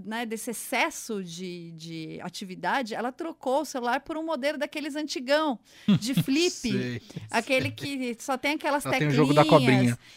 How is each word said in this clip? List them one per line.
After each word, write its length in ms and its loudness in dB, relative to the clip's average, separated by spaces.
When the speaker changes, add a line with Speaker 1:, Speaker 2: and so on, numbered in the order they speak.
Speaker 1:
né, 200 -4
desse 260 -6
excesso 720 -2
de, 480 -10
de 500 -10
atividade, 760 -4
ela 160 -4
trocou 500 -2
o 40 -4
celular 360 -2
por 160 -8
um 60 -4
modelo 340 -2
daqueles 380 -6
antigão, 640 0
de 140 -2
Speaker 2:
<laughs> 100 2
Speaker 1:
flip, 280 4
Speaker 2:
Sei, 500 -2
Speaker 1:
aquele 480 0
Speaker 2:
sei. 380 -4
Speaker 1:
que 80 -14
só 140 -2
tem 160 0
aquelas 300 0
Speaker 2:
Só 60 -2
tem 80 2
o 40 2
Speaker 1:
teclinhas. 160 2
Speaker 2:
jogo 160 6
da 120 8
cobrinha. 540 6